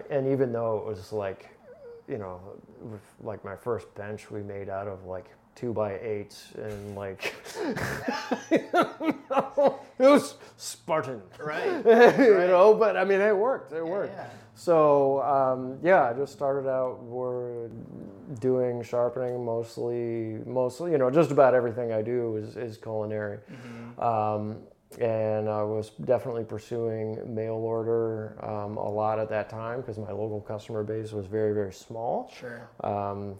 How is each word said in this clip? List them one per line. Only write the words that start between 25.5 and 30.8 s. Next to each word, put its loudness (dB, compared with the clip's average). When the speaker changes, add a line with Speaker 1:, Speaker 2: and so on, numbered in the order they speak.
Speaker 1:
was -4
definitely -2
pursuing -6
mail -4
order, -2
um, -6
a -4
lot 0
at -2
that -2
time -8
'cause -10
my -8
local -6
customer -6